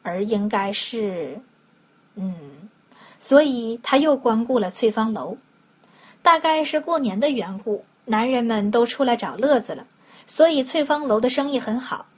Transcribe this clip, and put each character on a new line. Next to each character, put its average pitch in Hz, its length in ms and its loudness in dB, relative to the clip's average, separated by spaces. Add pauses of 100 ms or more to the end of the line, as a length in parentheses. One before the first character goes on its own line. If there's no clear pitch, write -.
而 180 220 -4
应 208 240 0
该 196 240 -2
是， 190 680 -6 (720)
嗯， 170 540 -10 (500)
所 277 220 6
以 240 420 -2
他 - 140 2
又 294 180 4
光 233 300 0
顾 247 140 0
了 190 120 -2
翠 226 200 0
芳 220 200 -2
楼。 170 260 -8 (840)
大 330 180 6
概 311 240 2
是 302 160 0
过 320 200 -2
年 208 200 -2
的 277 100 2
缘 196 300 -4
故， 202 240 -4 (220)
男 226 260 0
人 247 140 0
们 214 260 0
都 233 140 4
出 233 180 -4
来 240 140 2
找 170 180 -8
乐 254 240 2
子 - 140 -6
了， 123 120 -12 (400)
所 - 220 4
以 294 160 2
翠 294 220 -2
芳 294 220 -2
楼 214 120 2
的 247 100 2
生 277 220 -2
意 269 80 0
很 233 220 -4
好。 - 240 -10 (120)